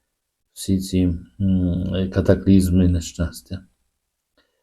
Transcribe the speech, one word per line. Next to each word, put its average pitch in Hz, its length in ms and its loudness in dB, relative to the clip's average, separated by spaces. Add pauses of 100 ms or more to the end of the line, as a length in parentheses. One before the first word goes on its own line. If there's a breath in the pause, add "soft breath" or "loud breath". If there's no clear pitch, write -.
(520)
всі 95 260 -2
ці, 92 400 -2 (220)
м, 92 720 -2
катаклізми, 92 760 4
нещастя. - 760 -6 (1000)